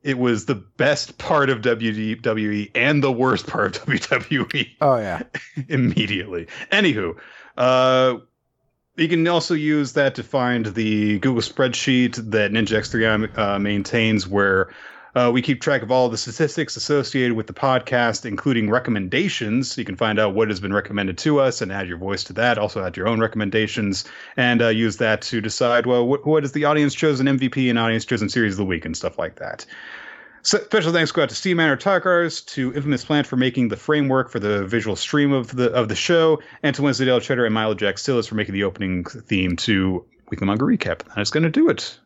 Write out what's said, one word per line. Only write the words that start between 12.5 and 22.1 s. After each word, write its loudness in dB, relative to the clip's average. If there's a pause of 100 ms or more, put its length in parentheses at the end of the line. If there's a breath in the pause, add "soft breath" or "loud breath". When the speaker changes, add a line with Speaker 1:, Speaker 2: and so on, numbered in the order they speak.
Speaker 1:
Ninja 2
X -4
three 2
I, 2
uh, -2
maintains 0
where, 2 (460 loud breath)
uh, 4
we 2
keep -2
track 0
of -12
all 4
the -2
statistics -4
associated 0
with -4
the -14
podcast, 0
including 0
recommendations. -2
You -6
can -6
find 0
out 2
what 2
has -4
been -4
recommended -2
to 2
us 0
and -4
add -6
your -8
voice -6